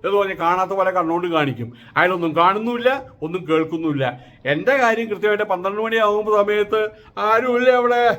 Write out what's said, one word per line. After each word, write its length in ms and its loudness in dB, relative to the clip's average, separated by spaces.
എന്ന് 140 0
പറഞ്ഞ് 260 -2
കാണാത്ത 340 0
പോലെ 200 2
കണ്ണുകൊണ്ട് 380 -2
കാണിക്കും. 320 -2
അയാളൊന്നും 440 0
കാണുന്നുമില്ല, 500 2
ഒന്നും 240 -6
കേൾക്കുന്നുമില്ല. 560 0
എൻ്റെ 220 0
കാര്യം 260 0
കൃത്യമായിട്ട് 420 0
പന്ത്രണ്ട് 340 -4
മണിയാകുമ്പോൾ 560 0
സമയത്ത് 380 0
ആരുമില്ല 400 2
അവിടെ 220 2